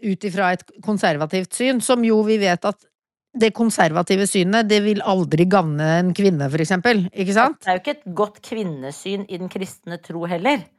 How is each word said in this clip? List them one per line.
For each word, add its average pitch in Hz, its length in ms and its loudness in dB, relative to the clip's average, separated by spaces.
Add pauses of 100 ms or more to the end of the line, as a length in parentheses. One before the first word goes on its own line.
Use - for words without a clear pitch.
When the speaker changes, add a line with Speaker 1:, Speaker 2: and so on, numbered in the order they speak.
Speaker 1:
ut 190 200 -4
ifra 185 300 0
et 175 100 -6 (180)
konservativt 180 720 -2
syn, 247 280 0
som 247 220 2
jo 214 200 4
vi 220 140 2
vet 185 260 0
at - 220 -4 (500)
det 220 180 2
konservative 190 720 2
synet, 202 420 2
det 208 140 4
vil 208 200 0
aldri 175 440 2
gagne 160 400 2 (140)
en 180 140 2
kvinne, 165 360 2
for 156 80 -2
eksempel, 185 460 0 (100)
ikke 196 200 -4
sant? 254 280 2
Speaker 2:
Det - 80 -4
er 185 80 2
jo 185 60 -8
ikke 285 160 -4
et 185 160 -14
godt 208 260 -2
kvinnesyn 190 880 -8
i 185 80 -8
den 180 120 -10
kristne 180 520 -12
tro 165 240 -8
heller. 185 380 -2 (160)